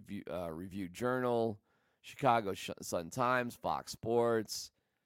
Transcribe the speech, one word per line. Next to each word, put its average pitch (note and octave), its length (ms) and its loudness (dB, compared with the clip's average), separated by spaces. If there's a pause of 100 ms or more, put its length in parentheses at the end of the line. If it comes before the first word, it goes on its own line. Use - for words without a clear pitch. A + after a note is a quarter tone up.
View, G2+ 260 -8
uh, E2+ 200 -4
Review F#2 380 -6
Journal, A#2+ 680 0 (440)
Chicago A#2 520 2
Sh-, - 160 -8 (120)
Sun-Times, A#2+ 720 0
Fox D#2 380 -2
Sports. A#2 760 2 (340)